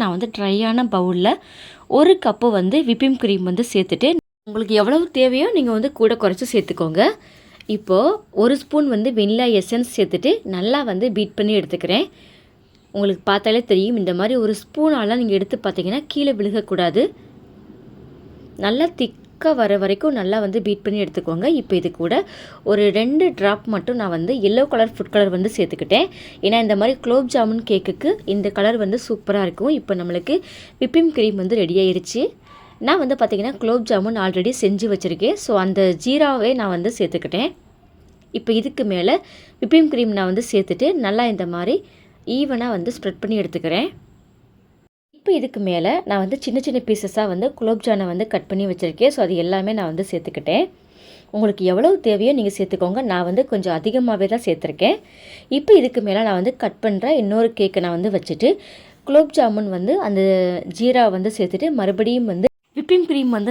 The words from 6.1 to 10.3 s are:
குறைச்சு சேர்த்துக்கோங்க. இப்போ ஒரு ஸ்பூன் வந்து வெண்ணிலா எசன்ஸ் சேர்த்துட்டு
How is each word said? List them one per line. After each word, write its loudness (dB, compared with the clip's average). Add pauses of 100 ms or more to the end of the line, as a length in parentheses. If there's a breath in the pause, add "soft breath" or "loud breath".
குறைச்சு 0
சேர்த்துக்கோங்க. 0 (720 loud breath)
இப்போ 0 (440)
ஒரு 4
ஸ்பூன் 0
வந்து 0
வெண்ணிலா 2 (120)
எசன்ஸ் -4
சேர்த்துட்டு 0 (220)